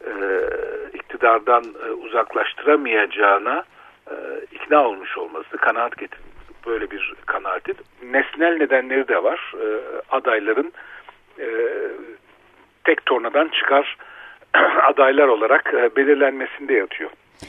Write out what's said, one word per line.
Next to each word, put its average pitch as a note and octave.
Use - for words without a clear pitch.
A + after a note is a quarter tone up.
e, -
iktidardan, A#2
e, -
uzaklaştıramayacağına, A2+
e, -
ikna D3
olmuş F#2+
olması, E2
kanaat A#2
getirmiş. -
Böyle G#2
bir -
kanaati. F#2+
Nesnel -
nedenleri C3+
de F#2+
var. C3+
E, G#2+
adayların, A#2+
e, C#3
tek -
tornadan B2+
çıkar -
<clears throat> -
adaylar C#3
olarak, A#2
e, B2
belirlenmesinde C3+
yatıyor. -